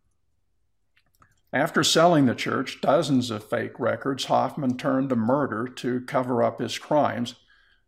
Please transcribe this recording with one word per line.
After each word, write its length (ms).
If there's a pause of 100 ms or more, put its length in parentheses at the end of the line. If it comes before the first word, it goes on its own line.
(1500)
After 280
selling 440
the 100
church 460
dozens 500
of 160
fake 320
records, 460
Hoffman 520
turned 320
to 60
murder 520
to 340
cover 420
up 160
his 180
crimes, 580 (520)